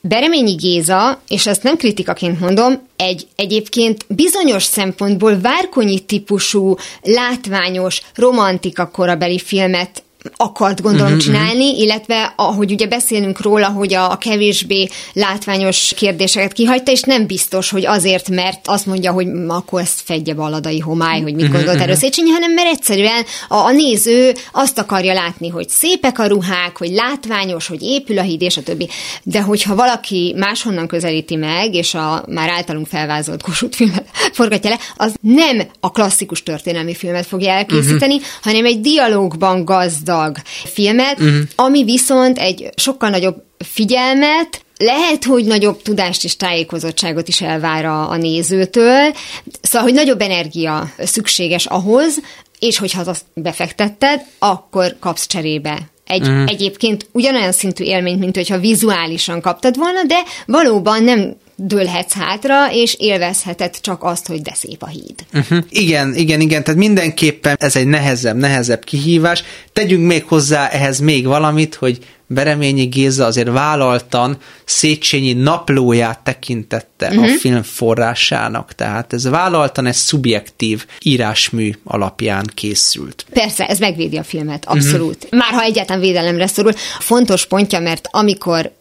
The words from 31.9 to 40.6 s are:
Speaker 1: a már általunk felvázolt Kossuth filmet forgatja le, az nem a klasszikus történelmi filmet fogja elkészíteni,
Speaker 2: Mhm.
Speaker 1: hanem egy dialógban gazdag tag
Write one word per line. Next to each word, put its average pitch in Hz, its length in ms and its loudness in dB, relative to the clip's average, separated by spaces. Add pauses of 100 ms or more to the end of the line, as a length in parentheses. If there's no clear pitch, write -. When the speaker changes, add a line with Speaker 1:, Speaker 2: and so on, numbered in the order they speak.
Speaker 1:
a 160 340 -4
már 165 220 -4
általunk 175 380 -4
felvázolt 151 540 -6
Kossuth - 360 -4
filmet 202 280 2 (280)
forgatja 208 360 0
le, 226 80 0 (180)
az 214 260 -2
nem 254 400 4 (180)
a 180 120 -4
klasszikus 196 520 -2
történelmi 170 520 -6
filmet 175 300 -6
fogja 190 260 -2
elkészíteni, 185 640 2
Speaker 2:
Mhm. 277 80 -4 (180)
Speaker 1:
hanem 220 240 2
egy 233 160 2
dialógban 196 840 2
gazdag 175 500 0
tag 156 220 -2 (360)